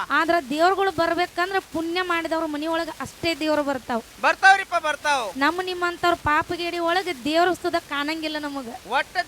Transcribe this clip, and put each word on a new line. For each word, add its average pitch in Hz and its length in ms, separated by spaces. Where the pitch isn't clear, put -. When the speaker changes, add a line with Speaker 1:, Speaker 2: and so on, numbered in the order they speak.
Speaker 1:
ಆದ್ರ 320 240
ದೇವ್ರುಗಳು 359 400
ಬರ್ಬೇಕಂದ್ರ 339 680
ಪುಣ್ಯ 330 440
ಮಾಡಿದವ್ರ 330 440
ಮನಿ 294 200
ಒಳಗ 330 220
ಅಷ್ಟೇ 330 340
ದೇವ್ರು 302 280
ಬರ್ತಾವ್. 254 400
Speaker 2:
ಬರ್ತಾವ್ರಿಪ್ಪ, 381 540
ಬರ್ತಾವ್. 285 640
Speaker 1:
ನಮ್ಮ 330 240
ನಿಮ್ಮಂತವ್ರ 349 520
ಪಾಪಗೇಡಿ 339 640
ಒಳಗ 339 300
ದೇವ್ರ 330 280
ಸುದ 339 220
ಕಾಣಂಗಿಲ್ಲ 311 640
ನಮಗ. 277 300
Speaker 2:
ಒಟ್ಟ 277 300